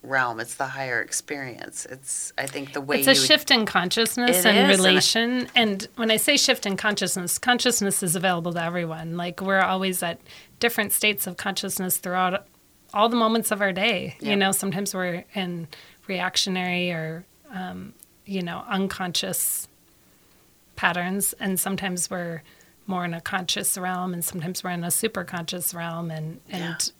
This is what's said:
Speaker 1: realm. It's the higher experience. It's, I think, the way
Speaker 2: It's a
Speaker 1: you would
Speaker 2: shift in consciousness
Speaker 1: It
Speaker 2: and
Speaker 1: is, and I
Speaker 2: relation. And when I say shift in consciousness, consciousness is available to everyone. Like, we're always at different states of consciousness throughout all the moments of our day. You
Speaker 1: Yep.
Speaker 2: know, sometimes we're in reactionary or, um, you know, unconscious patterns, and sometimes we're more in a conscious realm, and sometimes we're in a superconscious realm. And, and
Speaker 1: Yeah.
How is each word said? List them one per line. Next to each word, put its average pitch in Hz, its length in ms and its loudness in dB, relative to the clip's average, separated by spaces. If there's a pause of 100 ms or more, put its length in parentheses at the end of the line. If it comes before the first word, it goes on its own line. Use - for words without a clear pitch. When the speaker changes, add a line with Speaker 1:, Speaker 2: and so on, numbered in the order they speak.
Speaker 1:
realm. 123 360 0
It's 120 160 -6
the 139 100 -2
higher 131 340 -2
experience. - 840 -8
It's, - 500 -8
I 139 120 -4
think, 139 260 -8
the 147 80 -4
way - 200 0
Speaker 2:
It's 269 60 4
a 269 60 8
Speaker 1:
you - 60 6
would - 80 2
Speaker 2:
shift 302 240 4
in 226 160 4
consciousness 185 760 2
Speaker 1:
It 233 40 8
Speaker 2:
and 208 240 8
Speaker 1:
is, 190 80 8
and 185 80 6
I - 20 8
Speaker 2:
relation. 233 680 4
And 202 400 2
when 226 140 0
I 220 80 6
say 277 200 4
shift - 280 2
in 196 100 0
consciousness, 190 640 0
consciousness 208 640 2
is 175 140 0
available 175 380 0
to 170 100 -2
everyone. 165 520 -4
Like, 175 260 -6
we're 190 200 4
always 190 400 2
at 170 180 -4 (400)
different 226 320 2
states 208 360 0
of 175 100 -10
consciousness 190 600 -2
throughout 185 500 0 (480)
all 214 140 6
the 240 60 0
moments 226 360 2
of 208 100 0
our 196 100 2
day. 190 500 0
You 220 80 -6
Speaker 1:
Yep. 202 100 4
Speaker 2:
know, 196 120 4
sometimes 196 440 -2
we're 180 280 -4 (120)
in 175 320 -6 (400)
reactionary 180 840 0
or, 160 320 -6 (300)
um, 185 400 -10 (320)
you 196 160 -4
know, 170 260 -6
unconscious - 1000 -2 (1080)
patterns, 185 640 0
and 190 200 0
sometimes 185 500 -2
we're 170 320 -6 (460)
more 180 180 -2
in 170 80 -2
a 165 80 -8
conscious - 560 -2
realm, 180 380 -2
and 170 100 -4
sometimes 175 380 -6
we're 180 80 -4
in 175 120 -4
a 170 40 -4
superconscious 180 880 -4
realm. 170 340 -6
And, 156 400 -8
and 175 140 -6
Speaker 1:
Yeah. 170 140 -6 (220)